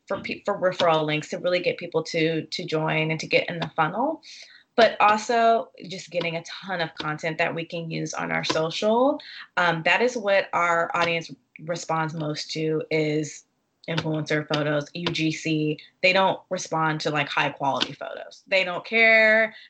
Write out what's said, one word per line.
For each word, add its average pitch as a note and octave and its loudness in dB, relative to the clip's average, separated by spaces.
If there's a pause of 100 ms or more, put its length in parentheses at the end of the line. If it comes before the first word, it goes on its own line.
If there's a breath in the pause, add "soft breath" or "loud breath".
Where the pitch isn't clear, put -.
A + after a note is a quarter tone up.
for G3 -4
pe-, - -10
for G3+ -2
referral E3+ 2
links D3+ -2
to F3+ -6
really F3+ 0
get F3 -2
people D#3+ -4
to, D#3+ 0
to - -8
join D#3 0
and D#3 -2
to - -8
get - 2
in E3+ -6
the D#3 -6
funnel, A3 0 (540 loud breath)
but A3 6
also A3+ 4 (200)
just E3+ -12
getting E3+ -2
a E3 -6
ton F3+ -8
of D#3+ -4
content D#3 -6
that E3 0
we E3 -6
can E3 -8
use D#3 -6
on E3+ -6
our D#3+ -2
social. A3 2 (380 loud breath)
Um, E3 2
that F#3 4
is B3 2
what G3 2
our E3+ 2
audience E3+ 0 (360)
responds D#3+ -4
most D3+ -6
to D#3 -2
is D3+ 0 (460)
influencer D#3 -2
photos, D3 0
U F3 -6
G D#3 0
C. D#3 -2 (220 loud breath)
They F#3 4
don't F#3+ 2 (100)
respond D#3+ -2
to, E3 -2
like, D3 -2
high D3 0
quality C3 -2
photos. - -12
They F#3+ 2
don't F3+ -6
care A3 4 (160 loud breath)